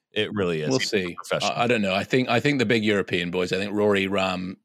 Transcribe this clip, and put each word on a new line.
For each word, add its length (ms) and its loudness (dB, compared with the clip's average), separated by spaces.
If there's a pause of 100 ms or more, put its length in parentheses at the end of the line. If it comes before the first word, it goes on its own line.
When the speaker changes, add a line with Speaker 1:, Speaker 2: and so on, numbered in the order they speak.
(100)
Speaker 1:
It 240 -2
really 280 0
is. 80 -2
Speaker 2:
We'll 100 2
Speaker 1:
He's 100 -4
Speaker 2:
see. 240 -2
Speaker 1:
professional. 380 -2
Speaker 2:
I, 100 -2
I 60 4
don't 140 2
know. 120 0
I 80 0
think, 260 0
I 120 2
think 180 0
the 80 2
big 180 2
European 460 0
boys, 220 -2
I 60 -2
think 140 -6
Rory, 360 2
Rahm, 560 -2